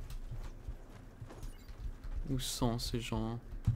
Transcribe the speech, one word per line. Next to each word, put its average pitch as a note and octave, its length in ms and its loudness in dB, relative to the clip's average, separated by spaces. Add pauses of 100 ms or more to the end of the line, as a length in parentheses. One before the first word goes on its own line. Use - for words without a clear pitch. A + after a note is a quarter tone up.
(2250)
Où C3+ 80 4
sont A#2+ 400 4
ces A#2+ 220 2
gens ? A2+ 400 2 (360)